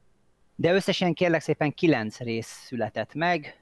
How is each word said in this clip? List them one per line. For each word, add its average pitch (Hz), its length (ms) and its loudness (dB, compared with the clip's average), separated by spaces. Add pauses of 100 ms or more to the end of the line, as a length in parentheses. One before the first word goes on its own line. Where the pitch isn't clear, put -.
(560)
De 165 180 2
összesen 185 400 2
kérlek 170 280 2
szépen 151 320 0
kilenc 123 460 2
rész 113 280 -4 (180)
született 110 480 -6
meg, 165 480 -2